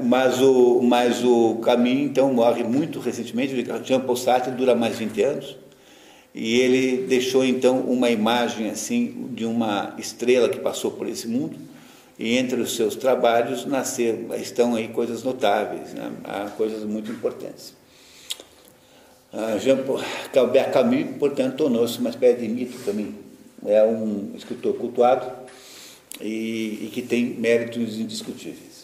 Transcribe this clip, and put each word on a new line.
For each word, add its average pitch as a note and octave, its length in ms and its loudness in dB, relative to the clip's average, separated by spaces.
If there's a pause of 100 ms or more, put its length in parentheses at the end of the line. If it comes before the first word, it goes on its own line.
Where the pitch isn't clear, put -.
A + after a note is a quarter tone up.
Mas B2 380 4
o, B2+ 420 6
mas A#2+ 420 4
o A#2 380 4
Camus, A#2+ 260 4
então, C3+ 460 2
morre A#2 300 4
muito C#3 340 -2
recentemente, A#2+ 560 -4 (300)
Jean C3 160 2
Paul C3 160 -2
Sartre B2 340 0
dura B2+ 240 2
mais A#2 240 0
vinte G#2+ 240 -2
anos, C#3+ 340 -2 (760)
e A#2 240 2
ele B2+ 480 4
deixou, B2+ 380 2
então, B2+ 380 2
uma B2 280 2
imagem, A2+ 580 0
assim, - 640 -4
de A2+ 140 -8
uma A2+ 540 -2
estrela A#2 500 2
que - 100 -4
passou - 320 -4
por - 180 -8
esse - 200 -8
mundo, C3+ 280 -4 (600)
e A2+ 180 0
entre B2 240 0
os - 140 -4
seus A2 220 0
trabalhos B2 680 2
nasceram, A#2 680 -2
estão A#2+ 400 0
aí A2+ 140 -2
coisas A#2 340 -4
notáveis, G#2+ 720 -2
né? - 160 -10 (140)
Há G#2 320 -8
coisas A2 260 -4
muito G#2+ 300 -6
importantes. - 600 -10 (1600)
Ah, A2 260 -4
Jean B2+ 260 4
Paul, C3 160 -4 (360)
Albert C3 360 4
Camus, C3 340 4 (140)
portanto, C3+ 360 -2
tornou-se A#2 440 0
uma A#2+ 100 -2
espécie A#2+ 300 4
de A2+ 80 -4
mito B2 360 -6
também. G2+ 300 -4 (500)
É G#2+ 200 6
um A2 500 0
escritor - 400 -6
cultuado A#2+ 560 2 (920)
e, A2 680 -6
e G#2+ 60 -10
que B2 80 -8
tem A#2+ 260 0
méritos A#2 760 0
indiscutíveis. - 720 -10 (100)